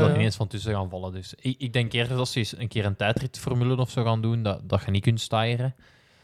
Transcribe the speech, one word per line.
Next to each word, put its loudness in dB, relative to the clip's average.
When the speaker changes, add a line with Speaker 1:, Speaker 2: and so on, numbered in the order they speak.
Speaker 1:
er 8
Speaker 2:
ja. 6
Speaker 1:
ineens 2
van -2
tussen -4
gaan -2
vallen. -6
Dus -12
ik, -4
ik -4
denk 0
eerder 0
dat 0
ze -4
eens -2
een -4
keer 0
een 0
tijdritformule 0
of 0
zo -2
gaan 2
doen, 2
dat, -2
dat 2
je -2
niet 2
kunt 2
stijgen. 0